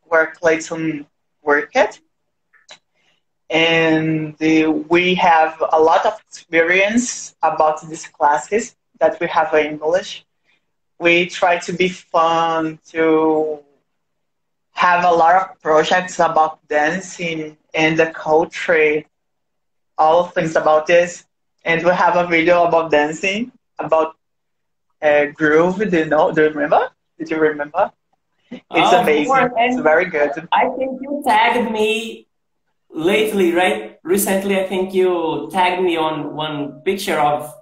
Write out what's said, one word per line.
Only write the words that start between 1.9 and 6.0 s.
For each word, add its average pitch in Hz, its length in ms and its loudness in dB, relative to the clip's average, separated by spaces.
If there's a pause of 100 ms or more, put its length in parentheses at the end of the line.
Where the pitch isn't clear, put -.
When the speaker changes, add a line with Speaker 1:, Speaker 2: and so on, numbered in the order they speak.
Speaker 1:
And, 160 920 0
uh, 156 300 2 (180)
we 180 280 2
have 165 380 2 (180)
a 160 80 4
lot 165 260 4